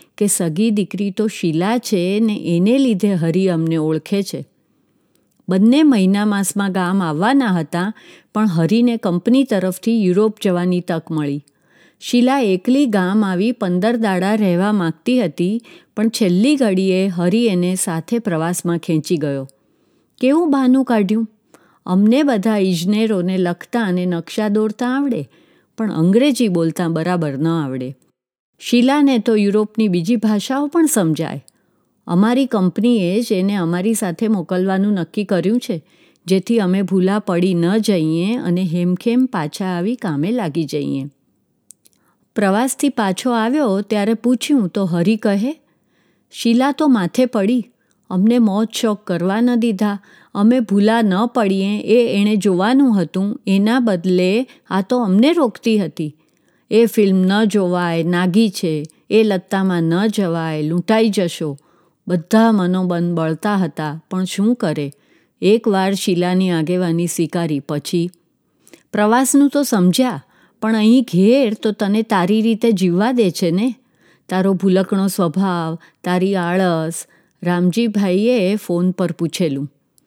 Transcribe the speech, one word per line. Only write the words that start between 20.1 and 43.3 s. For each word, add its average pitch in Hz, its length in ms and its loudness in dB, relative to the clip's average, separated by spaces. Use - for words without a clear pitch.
કેવું 302 300 2
બહાનું 262 340 2
કાઢ્યું! 214 420 0
અમને 214 380 4
બધા 220 340 0
ઇજનેરોને 190 800 0
લખતા 180 440 -2
અને 180 240 -2
નકશા 180 420 -4
દોરતા 214 400 -2
આવડે, 254 420 -4
પણ 220 140 -4
અંગ્રેજી 226 560 2
બોલતા 170 400 0
બરાબર 160 500 -2
ન 151 100 -2
આવડે. 135 480 -4
શીલાને 269 580 2
તો 220 180 0
યુરોપની 214 520 0
બીજી 180 280 0
ભાષાઓ 220 520 -2
પણ 330 180 2
સમજાય. 160 600 -2
અમારી 220 380 2
કંપનીએ 208 760 0
જ 233 100 -4
એને 196 240 0
અમારી 180 380 -2
સાથે 202 340 -4
મોકલવાનું 190 680 0
નક્કી 190 300 -4
કર્યું 190 360 0
છે, 175 260 -8
જેથી 190 340 0
અમે 190 220 0
ભૂલા 190 380 0
પડી 180 340 0
ન 175 240 0
જઈએ 180 580 0
અને 180 260 -2
હેમખેમ 180 640 0
પાછા 190 400 -6
આવી 185 300 -4
કામે 165 360 -4
લાગી 170 320 -4
જઈએ. 143 420 -6
પ્રવાસથી 220 540 0
પાછો 214 420 -2